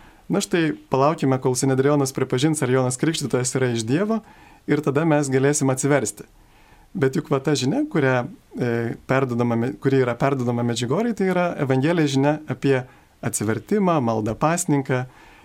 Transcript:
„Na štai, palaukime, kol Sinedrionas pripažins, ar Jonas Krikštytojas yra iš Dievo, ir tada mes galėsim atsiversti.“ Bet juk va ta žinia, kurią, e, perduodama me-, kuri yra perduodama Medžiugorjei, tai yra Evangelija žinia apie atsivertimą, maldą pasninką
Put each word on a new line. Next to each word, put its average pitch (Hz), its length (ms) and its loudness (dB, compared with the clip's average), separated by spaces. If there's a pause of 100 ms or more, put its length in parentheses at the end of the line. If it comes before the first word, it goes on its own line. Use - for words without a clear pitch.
(280)
„Na 190 160 0
štai, 160 320 0 (140)
palaukime, 135 500 2
kol 127 160 0
Sinedrionas 135 560 2
pripažins, 135 500 0
ar 127 60 0
Jonas 127 320 0
Krikštytojas 143 560 -2
yra 127 160 0
iš 113 160 -4
Dievo, 208 320 0 (460)
ir 147 180 0
tada 147 200 0
mes 147 240 2
galėsim 135 440 2
atsiversti.“ 135 540 -2 (680)
Bet 135 220 0
juk 151 140 -4
va 139 100 0
ta 151 120 0
žinia, 185 360 0
kurią, 131 400 0 (300)
e, 117 380 -2 (100)
perduodama 120 500 0
me-, 120 160 -2
kuri 135 320 2
yra 120 120 -2
perduodama 123 460 0
Medžiugorjei, 127 520 -2
tai 190 140 -2
yra 175 320 0
Evangelija 147 460 2
žinia 143 420 2
apie 131 360 0 (380)
atsivertimą, 143 800 0
maldą 113 320 0
pasninką 139 720 0 (380)